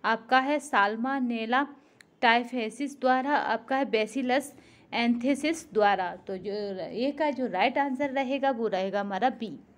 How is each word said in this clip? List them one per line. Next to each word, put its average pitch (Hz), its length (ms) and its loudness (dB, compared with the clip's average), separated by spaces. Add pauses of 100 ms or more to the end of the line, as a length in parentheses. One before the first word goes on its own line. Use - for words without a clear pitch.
आपका 233 340 2
है 285 200 0
Salmonella 240 1040 0 (580)
typhoedes 240 760 0
द्वारा, 262 340 2
आपका 233 400 -2
है 277 100 0
Bacillus 247 580 0 (520)
anthracis 240 800 0
द्वारा। 190 420 2
तो 190 220 -10
जो 196 140 -8 (280)
ए 208 400 -4
का 302 100 2
जो 254 180 -4
right 214 300 2
answer 277 320 0
रहेगा 269 420 0
वो 226 160 -2
रहेगा 196 340 -2
हमारा 202 280 0
B। 226 300 -8 (180)